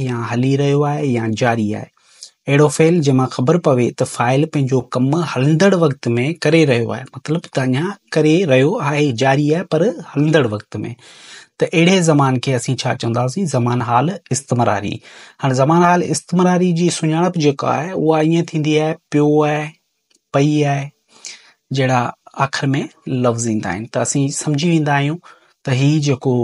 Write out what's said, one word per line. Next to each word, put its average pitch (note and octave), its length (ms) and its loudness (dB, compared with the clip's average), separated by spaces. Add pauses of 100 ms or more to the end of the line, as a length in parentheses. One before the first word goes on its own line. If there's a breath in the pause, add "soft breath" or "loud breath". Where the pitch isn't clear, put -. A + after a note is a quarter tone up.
يا A#2+ 240 -4
هلي B2 320 0
رهيو C#3+ 300 2
آهي D3 240 -4
يا A2+ 120 -2 (140)
جاري A#2 260 0 (140)
آهي. - 100 -16 (580 loud breath)
اهڙو C#3+ 280 4
فعل E3 240 4
جنهن C#3 180 2
مان C3 160 0
خبر D#3 320 2
پوي B2 220 2 (120)
ته B2+ 120 -2
فاعل C3 420 0
پنهنجو C3 260 0 (140)
ڪم B2+ 160 0 (220)
هلندڙ D#3 380 2 (120)
وقت ۾ C3+ 260 -2 (380)
ڪري D#3+ 240 4
رهيو A#2 240 0
آهي، A#2+ 100 -10 (120)
مطلب، D#3+ 420 -6
ته C3 80 -2
اڃا C3 180 -2 (320)
ڪري D#3 180 4 (180)
رهيو C3+ 200 4 (140)
آهي، D3 180 0 (200)
جاري C3+ 220 2 (120)
آهي، F#3+ 160 -8
پر D#3+ 120 2 (280)
هلندڙ D3+ 300 2 (100)
وقت ۾. G#2 260 -10 (800 loud breath)
ته D#3 140 0
اهڙي F3+ 360 4
زمان C3+ 380 2
کي C3+ 100 -2
اسين B2 240 -4
ڇا A#2 240 -4
چونداسين؟ B2+ 500 -2
زمان A#2+ 360 0
حال C3 200 2 (280)
استمراري. G#2+ 580 -2 (460 loud breath)
هاڻي C3 200 0
زمان E3+ 280 4
حال F3+ 260 0
استمراري F3+ 640 0
جي F3 180 2
سڃاڻپ E3 460 0
جيڪا C3+ 320 0
آهي، E3 160 -6
اها D#3 320 0
ايئن E3 260 0
ٿيندي D3+ 300 0
آهي، D#3+ 180 -2 (120)
پيو D3 200 2 (140)
آهي، D3+ 180 -2 (720)
پئي D3+ 240 2 (140)
آهي، C#3 180 -6 (800 loud breath)
جهڙا C3 320 0 (460)
آخر ۾ C3+ 260 -2 (480)
لفظ A#2 320 0
ايندا G#2+ 160 -4
آهن. G#2+ 220 -8
ته B2 100 -2
اسين C#3 260 -2 (140)
سمجهي D#3+ 340 0
ويندا D3 220 0
آهيون D3 260 -4 (400 loud breath)
ته C#3 80 -2
هي C#3+ 340 2
جيڪو C3+ 260 0 (120)